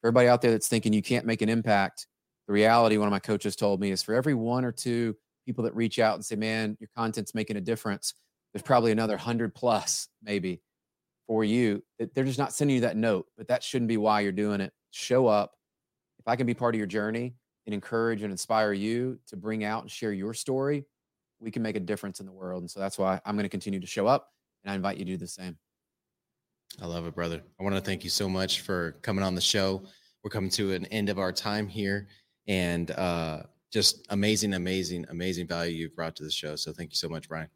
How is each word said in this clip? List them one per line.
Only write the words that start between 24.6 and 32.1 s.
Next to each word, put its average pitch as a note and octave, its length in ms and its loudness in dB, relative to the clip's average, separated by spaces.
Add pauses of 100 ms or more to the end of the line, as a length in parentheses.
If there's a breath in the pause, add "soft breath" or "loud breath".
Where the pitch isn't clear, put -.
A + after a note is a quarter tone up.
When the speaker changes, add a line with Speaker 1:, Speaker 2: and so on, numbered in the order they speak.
Speaker 1:
and G2 80 -8
I G2 40 -4
invite F#2+ 220 -2
you F#2+ 80 -8
to F#2 60 -6
do F#2 60 -4
the F2 100 -10
same. F#2 300 -12 (1200)
Speaker 2:
I F#2 60 -12
love E2+ 220 -6
it, D#2 80 -10
brother. E2+ 260 -4 (180)
I F#2+ 40 -8
wanna G2 180 0
thank F#2+ 220 -4
you F2 80 -6
so G2 180 0
much F#2 320 -2
for F2 300 -2 (100)
coming G2 220 -2
on F#2+ 100 0
the F2 80 -2
show. F#2+ 420 2 (400 loud breath)
We're G#2 60 -8
coming F#2+ 220 -2
to G2 220 0
an F#2 120 -4
end G#2 240 0
of F#2+ 80 0
our F#2 160 0
time G#2 340 -2
here, G2+ 420 -4 (380 soft breath)